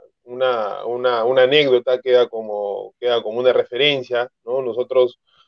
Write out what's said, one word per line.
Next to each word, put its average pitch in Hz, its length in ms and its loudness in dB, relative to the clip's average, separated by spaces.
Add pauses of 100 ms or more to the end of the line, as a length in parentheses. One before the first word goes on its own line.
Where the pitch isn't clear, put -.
(240)
una, 123 640 -4
una, 123 400 -2
una 127 160 4
anécdota, 127 580 4
queda 123 300 2
como, 101 720 -8
queda 117 240 0
como 107 160 -6
una 127 120 4
referencia, 123 760 -2 (160)
¿no? 127 160 -4
Nosotros, 123 580 -2 (280)